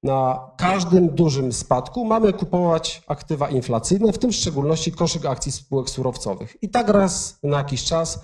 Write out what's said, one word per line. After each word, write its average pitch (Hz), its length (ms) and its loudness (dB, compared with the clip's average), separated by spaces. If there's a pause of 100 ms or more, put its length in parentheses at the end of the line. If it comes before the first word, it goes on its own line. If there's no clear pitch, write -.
na 131 540 0
każdym 180 580 4
dużym 139 380 2
spadku 131 520 -2
mamy 220 280 4
kupować 175 720 0
aktywa 143 420 -4
inflacyjne, 147 640 2
w - 40 -4
tym 247 140 0
w 202 40 -2
szczególności 160 560 -2
koszyk 160 340 -2
akcji 139 260 -4
spółek 131 380 -4
surowcowych. 110 760 -6
I 202 60 -4
tak 240 200 0
raz 196 540 2
na 143 140 0
jakiś 143 260 -4
czas, 165 400 -2